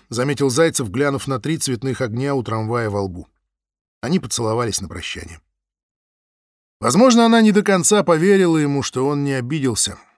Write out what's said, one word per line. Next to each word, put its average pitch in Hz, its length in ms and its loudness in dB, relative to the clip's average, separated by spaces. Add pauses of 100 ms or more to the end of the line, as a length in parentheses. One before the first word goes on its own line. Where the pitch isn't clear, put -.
заметил 135 400 0
Зайцев, 135 400 0
глянув 135 380 -2
на 131 120 -2
три 156 180 -4
цветных 131 440 -4
огня 127 320 -4
у 135 80 -2
трамвая 113 480 -4
во 101 120 -2
лбу. 90 260 -8 (720)
Они 147 180 -2
поцеловались 113 640 -4
на 90 60 -10
прощание. 82 540 -14 (1400)
Возможно, 233 460 6
она 233 160 6
не 214 100 6
до 202 120 2
конца 196 400 2
поверила 175 540 4
ему, 143 260 0
что 127 240 -4
он 143 160 -2
не 139 100 -2
обиделся. 127 640 -4 (200)